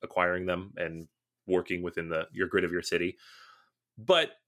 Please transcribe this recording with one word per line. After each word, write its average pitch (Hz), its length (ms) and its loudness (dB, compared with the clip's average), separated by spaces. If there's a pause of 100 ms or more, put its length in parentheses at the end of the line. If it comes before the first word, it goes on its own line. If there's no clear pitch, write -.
acquiring 90 420 0
them 92 320 -4
and 82 300 -6 (400)
working 90 340 0
within 85 280 -6
the, 82 220 -2
your 92 160 -2
grid 92 160 4
of 85 80 0
your 87 120 -2
city. 87 340 0 (800)
But 156 340 4 (160)